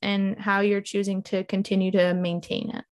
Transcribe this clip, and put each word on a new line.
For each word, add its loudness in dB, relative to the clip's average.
and 0
how 2
you're 2
choosing -2
to -2
continue 0
to 4
maintain -2
it. -10